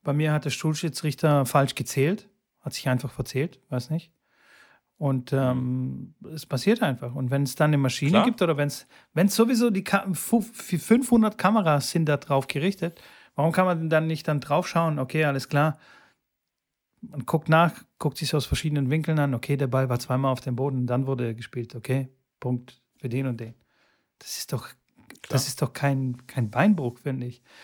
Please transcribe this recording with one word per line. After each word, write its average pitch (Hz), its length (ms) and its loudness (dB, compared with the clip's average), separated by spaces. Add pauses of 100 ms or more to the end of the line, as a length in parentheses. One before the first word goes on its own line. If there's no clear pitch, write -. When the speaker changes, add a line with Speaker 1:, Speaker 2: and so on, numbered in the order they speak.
Speaker 1:
Bei 143 120 -2
mir 151 180 2
hat 151 140 0
der 139 40 -2
Stuhlschiedsrichter 151 920 0
falsch 139 300 2
gezählt, 147 560 -2 (300)
hat 135 120 -10
sich - 160 -4
einfach 127 240 0
verzählt, - 560 -6
weiß 123 220 -4
nicht. 160 200 -4 (840)
Und, 135 380 -2
ähm, 127 880 -2
Speaker 2:
Mhm. - 140 -14
Speaker 1:
es 151 120 -12
passiert 202 360 0
einfach. 123 320 -4
Und 131 160 -4
wenn 139 120 0
es 135 140 -4
dann 151 140 4
eine 147 80 4
Maschine 139 340 0
Speaker 2:
Klar. 214 120 6
Speaker 1:
gibt 247 160 0
oder 165 160 2
wenn's, 147 300 -4 (260)
wenn's 190 240 2
sowieso 233 320 4
die 196 160 0
Ka-, 196 300 0
fu-, - 260 0
fi-, - 380 -6
fünfhundert 226 580 4
Kameras 185 540 2
sind 165 160 2
da 147 100 2
drauf 139 300 0
gerichtet, 170 560 -4 (320)
warum 156 180 2
kann 185 140 2
man 165 240 0
dann 160 160 2
nicht 160 220 -2
dann 147 120 0
drauf 165 260 0
schauen, 165 320 0
okay, 156 280 -2
alles 139 240 -2
klar, 151 280 2 (1200)
man - 260 -10
guckt 156 220 -2
nach, 160 360 4 (140)
guckt - 200 -4
sich's - 160 -4
aus 143 120 0
verschiedenen 147 440 -2
Winkeln 156 280 0
an, 139 160 0
okay, 135 220 -2
der 139 100 0
Ball 131 220 0
war 123 100 0
zweimal 131 340 -2
auf 127 80 -4
dem 127 160 -4
Boden, 131 300 -2
dann 127 200 0
wurde 123 200 -2
er 113 80 -4
gespielt, 117 400 -10
okay, 131 340 -4 (320)
Punkt 123 400 -6 (160)
für 135 120 -10
den 131 180 -2
und 120 140 -4
den. 113 140 -14 (640)
Das - 200 -12
ist - 140 -8
doch, 123 160 -6
Speaker 2:
Klar. - 80 -20 (520)
Speaker 1:
das 135 200 0
ist - 120 -8
doch 135 120 -2
kein, 135 540 -2
kein 113 240 -4
Beinbruch, 139 480 2
finde 131 280 -6
ich. 123 160 -12 (220)